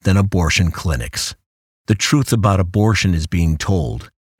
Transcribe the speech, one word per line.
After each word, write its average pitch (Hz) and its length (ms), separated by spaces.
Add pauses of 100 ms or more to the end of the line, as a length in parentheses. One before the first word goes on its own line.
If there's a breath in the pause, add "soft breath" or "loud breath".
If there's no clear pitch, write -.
than 95 160
abortion 90 540
clinics. - 640 (540)
The 107 60
truth - 380
about 101 260
abortion 98 560
is 80 120
being 82 320
told, 71 520 (300)